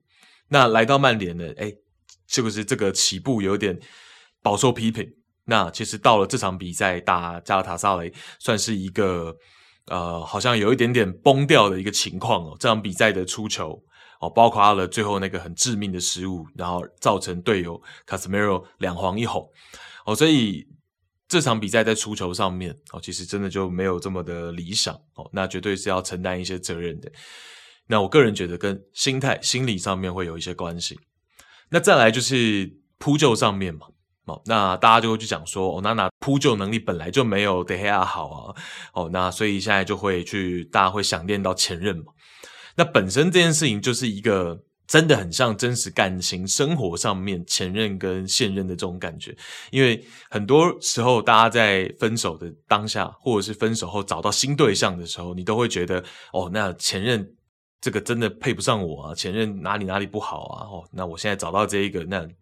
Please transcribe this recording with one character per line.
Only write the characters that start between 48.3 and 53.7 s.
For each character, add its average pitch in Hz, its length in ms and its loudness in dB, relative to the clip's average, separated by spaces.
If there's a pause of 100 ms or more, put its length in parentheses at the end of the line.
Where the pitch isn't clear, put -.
任 98 120 -4
的 90 80 -6
这 87 60 -10
种 90 180 -6
感 82 200 -10
觉， - 180 -16 (340)
因 135 120 2
为 117 200 2 (280)
很 104 160 -4
多 156 340 6
时 - 220 -2
候 123 180 4
大 113 140 4
家 113 160 8
在 101 480 2
分 117 180 0
手 82 220 -4
的 85 120 -10 (160)
当 107 220 2
下， 101 320 -4
或 120 160 0
者 101 60 2
是 107 100 -6
分 113 240 -2